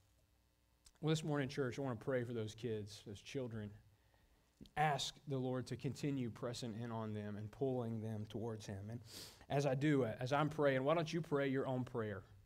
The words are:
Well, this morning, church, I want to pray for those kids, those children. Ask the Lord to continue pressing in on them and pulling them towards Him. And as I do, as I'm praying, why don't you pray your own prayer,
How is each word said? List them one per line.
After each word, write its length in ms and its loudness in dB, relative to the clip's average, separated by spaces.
Well, 80 2
this 140 4
morning, 260 2
church, 280 0
I 40 -2
want 180 -2
to 60 -14
pray 180 2
for 100 -4
those 220 -4
kids, 500 -6
those 160 -12
children. 480 -6
Ask 380 2
the 100 0
Lord 300 0
to 80 -4
continue 540 0
pressing 520 -4
in 100 -4
on 220 -2
them 240 -4
and 140 -8
pulling 480 0
them 300 -4
towards 360 -4
Him. 240 -6
And 100 -6
as 160 4
I 100 2
do, 300 6
as 120 -2
I'm 180 6
praying, 340 4
why 100 6
don't 180 2
you 80 0
pray 280 2
your 200 2
own 160 2
prayer, 380 -2